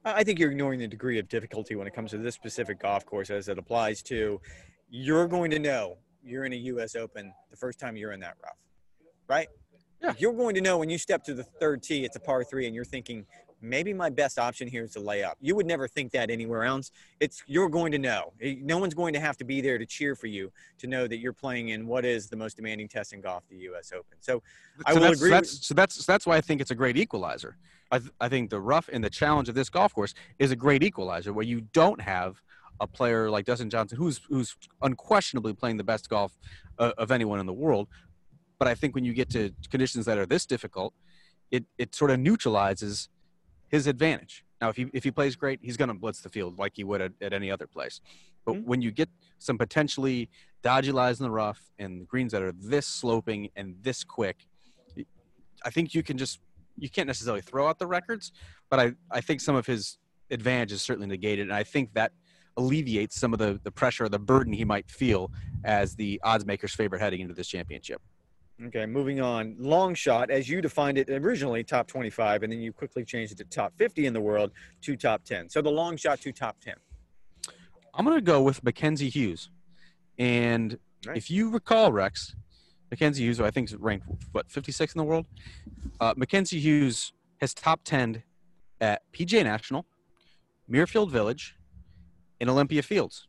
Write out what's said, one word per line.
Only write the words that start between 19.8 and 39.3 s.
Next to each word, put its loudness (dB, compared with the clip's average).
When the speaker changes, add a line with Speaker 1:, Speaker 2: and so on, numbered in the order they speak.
Speaker 1:
cheer -4
for -10
you -8
to -12
know -2
that -6
you're -6
playing -6
in -6
what 0
is 0
the -12
most -8
demanding -8
test -8
in -18
golf, -8
the -20
U -12
S -14
Open. -16
So, -4
I 6
Speaker 2:
So 8
Speaker 1:
will 10
Speaker 2:
that's, 8
Speaker 1:
agree 6
Speaker 2:
that's, 6
Speaker 1:
with -12
Speaker 2:
so -4
that's, 4
that's 4
why 6
I 6
think 0
it's -4
a -2
great 2
equalizer. -2
I 2
th-, -8
I 0
think 0
the -2
rough 2
and -2
the 0
challenge 2
of -6
this 0
golf 4
course -2
is 4
a 2
great 6
equalizer -2
where -2
you -2
don't 4
have -2
a -2
player 2
like 0
Dustin -2
Johnson, -2
who's, 0
who's -2
unquestionably 2
playing -2
the -4
best -2
golf, -2
uh, 4
of 0
anyone 2
in -4
the -6
world. 0
But 4
I 4
think -2
when 0
you 0
get 0